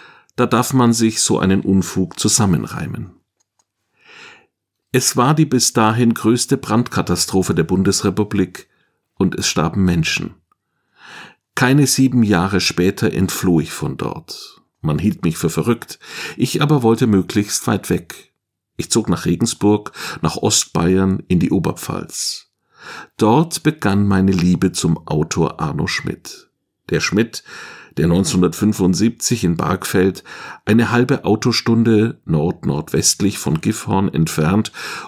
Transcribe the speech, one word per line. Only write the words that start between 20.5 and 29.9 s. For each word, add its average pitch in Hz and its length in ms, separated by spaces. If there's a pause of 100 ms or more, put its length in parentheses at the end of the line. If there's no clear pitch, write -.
in 90 120
die - 120
Oberpfalz. - 960 (680)
Dort 156 460
begann 101 440
meine 98 240
Liebe 90 400
zum - 360
Autor 78 520
Arno 80 280
Schmidt. - 600 (400)
Der 80 120
Schmidt, - 420 (540)
der 78 100
neunzehnhundertfünfundsiebzig 92 1400
in 85 140
Bargfeld, 92 680 (400)